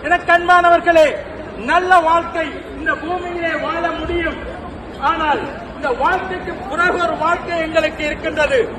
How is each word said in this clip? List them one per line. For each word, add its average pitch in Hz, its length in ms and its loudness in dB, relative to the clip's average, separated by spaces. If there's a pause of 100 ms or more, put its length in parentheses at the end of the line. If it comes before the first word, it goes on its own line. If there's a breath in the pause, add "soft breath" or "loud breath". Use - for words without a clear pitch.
எனக்கு 349 280 0
அன்பானவர்களே, 339 840 6 (480)
நல்ல 359 340 4
வாழ்க்கை 330 480 2 (300)
இந்த - 160 -2
பூமியிலே 339 680 -4
வாழ 330 300 -2
முடியும். 330 440 -4 (640)
ஆனால் 302 380 0 (360)
இந்த 277 180 -2
வாழ்க்கைக்கு 359 600 -2 (160)
பிறகு 349 340 0
ஒரு 320 140 -2
வாழ்க்கை 339 420 0
எங்களுக்கு 311 460 0
இருக்கின்றது. 294 720 0